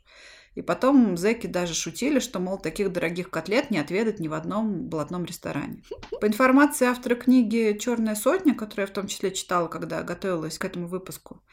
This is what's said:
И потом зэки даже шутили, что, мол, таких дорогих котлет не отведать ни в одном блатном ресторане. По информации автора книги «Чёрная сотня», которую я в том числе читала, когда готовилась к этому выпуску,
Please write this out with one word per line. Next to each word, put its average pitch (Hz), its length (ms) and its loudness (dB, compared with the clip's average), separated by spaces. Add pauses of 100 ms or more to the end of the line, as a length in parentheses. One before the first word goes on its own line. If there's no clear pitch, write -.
(560)
И - 60 -6
потом 240 540 6
зэки 214 300 0
даже 175 260 -2
шутили, 247 460 0
что, - 200 -4
мол, 185 200 -4
таких 185 340 -2
дорогих 175 380 -4
котлет 208 400 -2
не 185 80 0
отведать 202 420 -2
ни 160 80 -4
в 156 60 -6
одном 180 540 -4
блатном 160 360 -4
ресторане. - 580 -8 (380)
По 208 60 2
информации 262 600 6
автора 247 280 0
книги 226 640 4
«Чёрная 226 360 0
сотня», 311 380 2
которую 208 280 -4
я 196 80 -2
в - 20 -20
том 196 140 -4
числе 196 240 -4
читала, 180 380 0
когда 165 340 -6
готовилась 170 560 -4
к - 80 -6
этому 175 200 -6
выпуску, - 540 -12 (120)